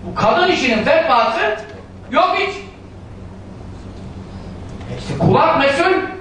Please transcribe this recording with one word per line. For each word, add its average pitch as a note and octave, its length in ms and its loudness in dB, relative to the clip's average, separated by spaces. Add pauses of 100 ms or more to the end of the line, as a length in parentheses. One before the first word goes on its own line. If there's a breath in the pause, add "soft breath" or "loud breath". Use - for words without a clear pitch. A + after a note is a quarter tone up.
Bu F3 80 -8
kadın E4 340 4
işinin A#3+ 360 2
fetvası C4 560 4 (720)
yok F4+ 280 4
hiç. G4+ 160 -2 (2500)
İşte - 200 -8
kulak C4+ 400 4
mesul. C#4 340 4 (280)